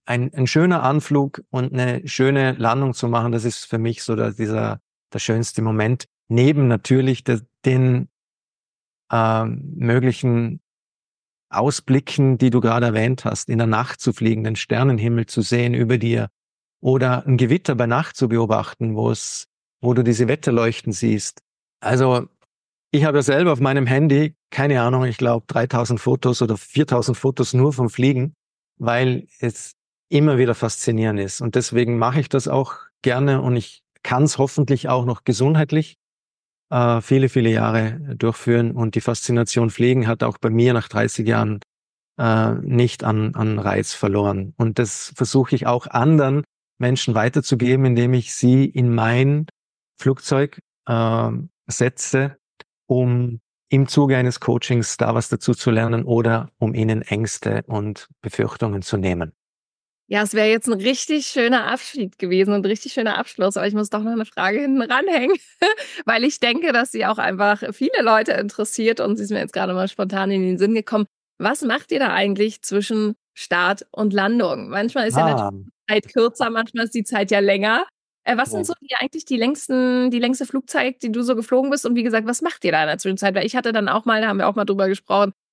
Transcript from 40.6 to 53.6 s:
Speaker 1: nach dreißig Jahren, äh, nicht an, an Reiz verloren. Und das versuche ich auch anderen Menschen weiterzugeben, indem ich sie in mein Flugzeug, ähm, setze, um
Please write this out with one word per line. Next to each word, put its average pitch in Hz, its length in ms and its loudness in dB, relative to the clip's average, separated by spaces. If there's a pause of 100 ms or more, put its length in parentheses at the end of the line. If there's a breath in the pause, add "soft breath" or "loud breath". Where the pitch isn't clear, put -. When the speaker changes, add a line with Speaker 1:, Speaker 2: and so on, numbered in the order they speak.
Speaker 1:
nach 113 140 0
dreißig 110 400 -2
Jahren, 110 320 0 (580)
äh, 113 360 2
nicht 120 500 0
an, 110 320 -2
an 107 240 -2
Reiz 98 340 -2
verloren. 101 640 -2
Und 113 220 0
das - 360 -4
versuche 131 400 0
ich - 120 -2
auch 123 180 0
anderen 143 580 2 (360)
Menschen 123 340 0
weiterzugeben, 123 720 2
indem 123 280 4
ich 120 200 -2
sie 131 320 4
in 123 300 0
mein 131 500 2 (540)
Flugzeug, 135 600 0 (280)
ähm, 113 640 0 (180)
setze, 135 720 -2 (500)
um 123 520 0 (300)